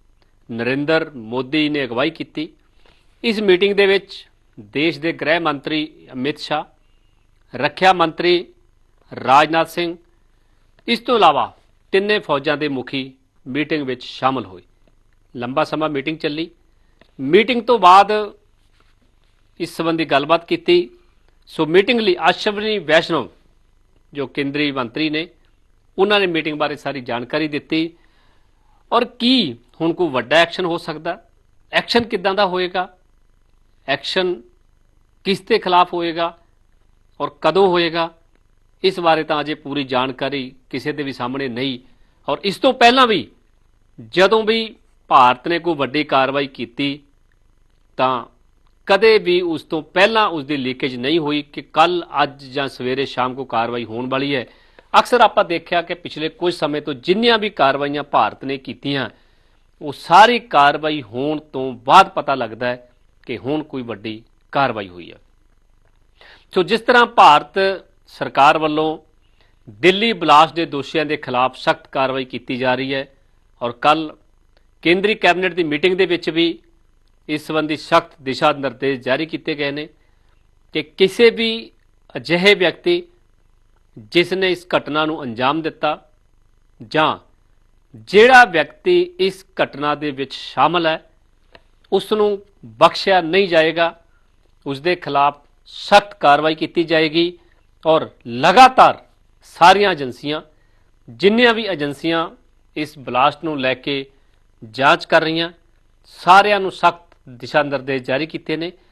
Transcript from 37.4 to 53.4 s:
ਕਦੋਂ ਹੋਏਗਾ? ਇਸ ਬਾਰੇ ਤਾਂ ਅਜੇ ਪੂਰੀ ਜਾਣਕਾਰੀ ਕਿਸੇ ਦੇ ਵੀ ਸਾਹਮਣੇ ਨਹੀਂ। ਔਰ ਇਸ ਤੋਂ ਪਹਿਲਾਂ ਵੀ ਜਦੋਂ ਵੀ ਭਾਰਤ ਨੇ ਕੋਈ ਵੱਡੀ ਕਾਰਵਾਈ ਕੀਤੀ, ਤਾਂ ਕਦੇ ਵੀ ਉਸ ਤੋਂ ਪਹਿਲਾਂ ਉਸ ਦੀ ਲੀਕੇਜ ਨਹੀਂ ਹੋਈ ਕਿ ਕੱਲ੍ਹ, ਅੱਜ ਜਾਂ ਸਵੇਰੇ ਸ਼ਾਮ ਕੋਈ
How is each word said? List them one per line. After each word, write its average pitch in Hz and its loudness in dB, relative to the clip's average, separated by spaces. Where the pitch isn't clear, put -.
ਕਦੋਂ 180 2
ਹੋਏਗਾ? 170 -2
ਇਸ 185 -2
ਬਾਰੇ 160 2
ਤਾਂ 151 -4
ਅਜੇ 147 -6
ਪੂਰੀ 143 -8
ਜਾਣਕਾਰੀ 131 -6
ਕਿਸੇ 143 -8
ਦੇ 147 -8
ਵੀ 139 -8
ਸਾਹਮਣੇ 131 -8
ਨਹੀਂ। 123 -6
ਔਰ 139 -4
ਇਸ 196 -4
ਤੋਂ 269 2
ਪਹਿਲਾਂ 254 4
ਵੀ 196 -2
ਜਦੋਂ 190 2
ਵੀ 220 -4
ਭਾਰਤ 127 4
ਨੇ 170 -2
ਕੋਈ 165 -4
ਵੱਡੀ 139 -4
ਕਾਰਵਾਈ 135 0
ਕੀਤੀ, 139 -8
ਤਾਂ 127 -2
ਕਦੇ 214 4
ਵੀ 180 0
ਉਸ 170 -4
ਤੋਂ 160 -6
ਪਹਿਲਾਂ 208 2
ਉਸ 160 -8
ਦੀ 147 -4
ਲੀਕੇਜ 127 -6
ਨਹੀਂ 135 -2
ਹੋਈ 147 -4
ਕਿ 143 -14
ਕੱਲ੍ਹ, 170 0
ਅੱਜ 139 -6
ਜਾਂ 135 -6
ਸਵੇਰੇ 131 -4
ਸ਼ਾਮ 127 -4
ਕੋਈ 131 -12